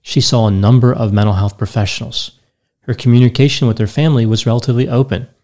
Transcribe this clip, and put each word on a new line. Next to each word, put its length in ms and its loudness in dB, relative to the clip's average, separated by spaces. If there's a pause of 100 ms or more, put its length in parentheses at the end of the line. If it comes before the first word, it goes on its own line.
She 200 -2
saw 260 2
a 60 2
number 400 4
of 200 -2
mental 220 2
health 240 -2
professionals. 720 -6 (500)
Her 120 -6
communication 760 2
with 100 -2
her 80 -2
family 380 0
was 220 -2
relatively 420 0
open 400 -2 (160)